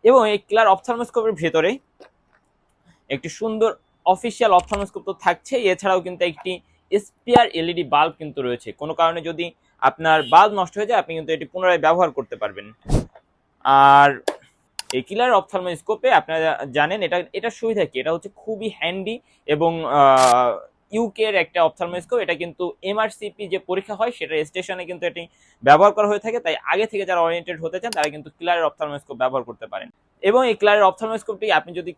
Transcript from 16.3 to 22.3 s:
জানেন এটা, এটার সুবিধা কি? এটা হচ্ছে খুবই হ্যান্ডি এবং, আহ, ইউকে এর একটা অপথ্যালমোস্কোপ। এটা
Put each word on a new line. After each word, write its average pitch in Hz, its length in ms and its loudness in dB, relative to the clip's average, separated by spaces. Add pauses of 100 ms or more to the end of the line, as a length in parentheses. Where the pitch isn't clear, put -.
জানেন 156 300 0
এটা, 175 160 -2 (140)
এটার 220 180 -6
সুবিধা 220 340 -4
কি? 143 180 -8
এটা 156 120 -2
হচ্ছে 185 220 -10
খুবই 220 320 -10 (100)
হ্যান্ডি 185 380 -6 (300)
এবং, 156 260 0 (140)
আহ, 131 680 6 (380)
ইউকে 220 340 -4
এর 214 100 -2
একটা 175 340 -2
অপথ্যালমোস্কোপ। 180 500 -6
এটা 180 160 -4